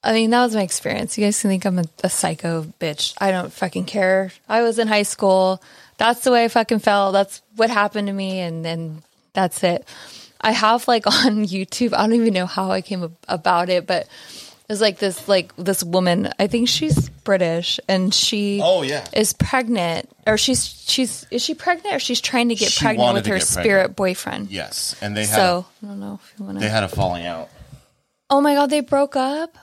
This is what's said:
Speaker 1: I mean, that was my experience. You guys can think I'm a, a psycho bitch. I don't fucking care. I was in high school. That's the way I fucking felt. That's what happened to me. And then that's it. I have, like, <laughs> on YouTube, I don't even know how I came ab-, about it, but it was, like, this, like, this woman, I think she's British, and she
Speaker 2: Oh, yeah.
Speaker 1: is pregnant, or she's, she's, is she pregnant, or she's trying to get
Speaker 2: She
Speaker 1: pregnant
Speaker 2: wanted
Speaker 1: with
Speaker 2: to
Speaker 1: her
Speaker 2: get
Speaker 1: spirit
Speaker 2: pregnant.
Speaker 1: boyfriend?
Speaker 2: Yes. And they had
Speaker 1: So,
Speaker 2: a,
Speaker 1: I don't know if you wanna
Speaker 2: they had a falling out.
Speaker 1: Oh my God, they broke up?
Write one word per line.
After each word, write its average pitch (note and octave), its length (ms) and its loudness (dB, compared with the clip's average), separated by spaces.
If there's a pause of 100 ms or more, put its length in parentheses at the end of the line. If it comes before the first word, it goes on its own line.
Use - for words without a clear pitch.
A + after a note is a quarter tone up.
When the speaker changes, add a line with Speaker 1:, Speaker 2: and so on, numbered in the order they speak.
Speaker 1:
I A3+ 100 2
mean, A3+ 160 2
that A#3+ 140 4
was A#3 120 0
my G#3+ 60 2
experience. - 560 -4
You G#3 80 2
guys G#3 160 0
can G3+ 80 2
think F#3+ 160 0
I'm F3+ 140 2
a, E3+ 60 0 (180)
a F#3 60 0
psycho E3 540 -2 (160)
bitch. D3+ 400 -4
I G3 120 2
don't F3+ 200 -4
fucking F#3 340 -6
care. F#3+ 460 0 (160)
I A3+ 140 2
was A3+ 180 0
in A3 80 2
high G#3+ 160 2
school. F#3+ 580 2 (360)
That's A#3+ 240 2
the C4 100 2
way A#3+ 140 6
I - 40 0
fucking A3+ 300 0
felt. G3+ 340 2
That's G3 280 0 (140)
what A3+ 140 2
happened G#3 380 0
to G3 60 -4
me. F#3+ 260 -4
And E3 240 -6
then E3 380 -8 (320)
that's F#3+ 300 0
it. F3 220 0 (540)
I A3 120 2
have, A3+ 360 2
like, A#3 200 2
<laughs> G3+ 180 2
on G#3+ 200 2
YouTube, F#3+ 480 -2
I F#3+ 100 2
don't A3 100 4
even A3+ 200 4
know F3+ 120 0
how F#3+ 260 -4
I F#3+ 100 0
came F3+ 220 -6
ab-, E3 140 -10 (100)
about F3+ 420 0
it, F3+ 180 0
but F3 160 0
it - 680 -20
was, G#3 120 -6
like, G#3 180 2
this, F#3+ 280 -4
like, F#3 280 2
this F#3 280 -2
woman, F3+ 460 2 (100)
I G3 80 2
think A#3+ 220 2
she's - 400 0
British, F3 800 0
and F#3 260 2
she G3+ 500 0
Speaker 2:
Oh, F3+ 200 4
yeah. C#3 300 -4
Speaker 1:
is G#3+ 200 2
pregnant, A3 760 0 (180)
or G#3+ 100 4
she's, B3 260 0 (240)
she's, - 440 -2
is A#3+ 120 -4
she D#4+ 120 -4
pregnant, F4 400 -2
or C4+ 40 -2
she's A#3+ 220 -2
trying A#3+ 280 0
to A#3 60 -2
get G3+ 160 0
Speaker 2:
She - 140 0
Speaker 1:
pregnant A#2+ 180 2
Speaker 2:
wanted A#2+ 160 4
Speaker 1:
with G2+ 60 -4
Speaker 2:
to G#2+ 60 0
Speaker 1:
her F#2+ 60 0
Speaker 2:
get F#2 100 0
Speaker 1:
spirit - 180 -2 (140)
Speaker 2:
pregnant. F#3+ 160 -2
Speaker 1:
boyfriend? F#3+ 560 -4
Speaker 2:
Yes. - 500 -8
And G#2 160 -4
they G#2+ 80 0
had G#2 100 0
Speaker 1:
So, F3+ 300 2 (160)
Speaker 2:
a, G#3 40 -16
Speaker 1:
I G3+ 40 -14
don't G3+ 100 -12
know G3+ 240 -12
if - 140 -20
you G3+ 80 -12
wanna F#2+ 140 -10
Speaker 2:
they G#2+ 100 -2
had A2 140 0
a F#2+ 40 -2
falling F2 380 -2
out. E2 240 -8 (800)
Speaker 1:
Oh C#4 120 4
my D4 120 4
God, C#4+ 160 2
they D4 120 0
broke C#4+ 340 0
up? C#4+ 480 -4